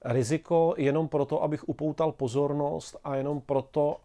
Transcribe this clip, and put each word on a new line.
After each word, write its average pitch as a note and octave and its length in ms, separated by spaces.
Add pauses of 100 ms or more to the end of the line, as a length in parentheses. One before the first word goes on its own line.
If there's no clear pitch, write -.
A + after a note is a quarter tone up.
riziko D#3 720
jenom D3 300
proto, D3+ 360
abych D3+ 260
upoutal D3+ 420
pozornost C#3+ 920
a C#3+ 120
jenom C#3 260
proto, C#3+ 640